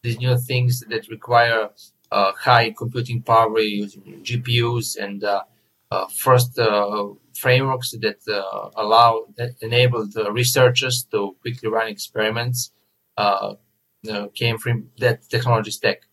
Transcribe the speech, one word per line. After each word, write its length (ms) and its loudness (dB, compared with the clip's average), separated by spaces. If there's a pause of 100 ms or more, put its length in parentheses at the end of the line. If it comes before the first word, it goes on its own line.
these 160 -4
new 180 2
things 520 0
that 200 -4
require, 640 2 (400)
uh, 220 2
high 380 2
computing 520 -6
power 360 4
using 640 -6
G 140 -4
P 240 0
Us 340 -2
and, 280 -8
uh, 180 -2 (480)
uh, 160 -4 (100)
first, 440 2
uh, 480 0 (260)
frameworks 640 0
that, 200 -4 (120)
uh, 440 -6
allow, 500 4 (120)
that 220 -8
enable 480 2
the 240 -4
researchers 800 2
to 300 -2
quickly 260 -8
run 200 -2
experiments, 840 -4 (460)
uh, 380 0 (540)
uh, 260 -8
came 240 -2
from 400 -4
that 280 -2
technology 440 0
stack. 420 -4